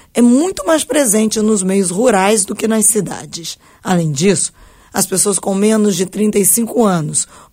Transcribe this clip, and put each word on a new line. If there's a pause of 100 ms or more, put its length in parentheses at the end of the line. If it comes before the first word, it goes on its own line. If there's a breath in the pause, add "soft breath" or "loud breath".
(140 loud breath)
é
muito
mais
presente
nos
meios
rurais
do
que
nas
cidades. (260 soft breath)
Além
disso, (400 soft breath)
as
pessoas
com
menos
de
trinta
e
cinco
anos (260 loud breath)